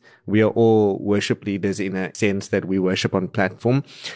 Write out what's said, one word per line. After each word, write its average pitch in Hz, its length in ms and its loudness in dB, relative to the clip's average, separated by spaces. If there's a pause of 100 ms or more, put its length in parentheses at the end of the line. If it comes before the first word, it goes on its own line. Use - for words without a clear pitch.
(260)
we 104 160 2
are 107 80 4
all 110 480 4
worship 101 460 -2
leaders 98 360 -4
in 95 160 -4
a 92 180 -6
sense 98 340 -2
that 92 180 -2
we 95 120 0
worship 92 360 0
on 92 140 -2
platform, 117 540 0 (340)